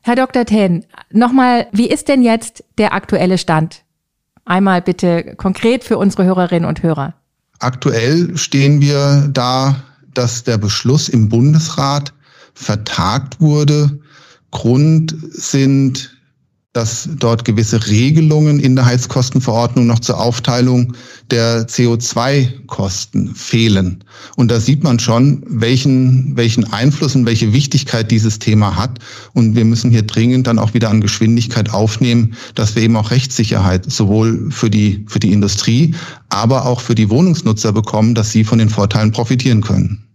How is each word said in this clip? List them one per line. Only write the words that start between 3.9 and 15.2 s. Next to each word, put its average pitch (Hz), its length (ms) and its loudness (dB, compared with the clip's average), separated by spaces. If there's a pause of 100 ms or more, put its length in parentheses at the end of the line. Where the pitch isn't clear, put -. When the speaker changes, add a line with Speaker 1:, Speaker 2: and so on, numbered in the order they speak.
Speaker 1:
Einmal 185 380 2
bitte 175 560 -2
konkret 233 480 -2
für - 120 -2
unsere 190 280 0
Hörerinnen 180 420 0
und - 160 -4
Hörer. 156 300 -2 (460)
Speaker 2:
Aktuell 135 800 -2
stehen 139 440 2
wir 143 500 2
da, 131 520 0 (300)
dass 120 300 -4
der 117 140 -2
Beschluss 117 500 0
im 107 220 2
Bundesrat 143 840 0 (420)
vertagt - 840 -6
wurde. 147 640 2 (480)
Grund 156 640 0 (140)